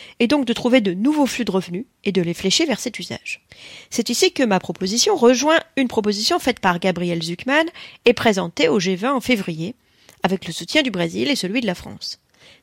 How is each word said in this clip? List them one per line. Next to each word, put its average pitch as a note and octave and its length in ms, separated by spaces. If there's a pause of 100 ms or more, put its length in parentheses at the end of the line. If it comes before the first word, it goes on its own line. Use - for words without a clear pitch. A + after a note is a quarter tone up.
(200)
est A#3+ 80
donc C#4 180
de A#3+ 60
trouver B3 300
de G3 120
nouveaux C#4 320
flux A#3 200
de G3 60
revenus F#3 340 (180)
et - 80
de F#3 100
les E3+ 120
flécher F#3+ 320
vers B3+ 160
cet - 180
usage. - 460 (460)
C'est - 180
ici D#4+ 240
que C#4+ 100
ma G3+ 160
proposition G3 560
rejoint C4+ 440 (180)
une C4+ 100
proposition G#3+ 500
faite - 220
par F3 200
Gabriel F3 440
Zucman B3 420 (380)
et A#3+ 100
présentée F#3+ 540
au B3+ 140
G F#3 160
vingt A#3 160
en B3+ 80
février, F#3+ 540 (460)
avec F#3+ 240
le E3 80
soutien - 280
du C4 100
Brésil F#3 380
et C#4 80
celui G#3+ 240
de A#3 40
la F3+ 100
France. - 440 (440)